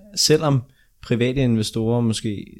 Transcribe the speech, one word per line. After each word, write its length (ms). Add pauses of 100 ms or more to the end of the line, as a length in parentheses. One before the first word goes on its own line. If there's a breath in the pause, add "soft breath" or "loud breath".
(160)
selvom 460 (400)
private 380
investorer 600
måske 460 (120)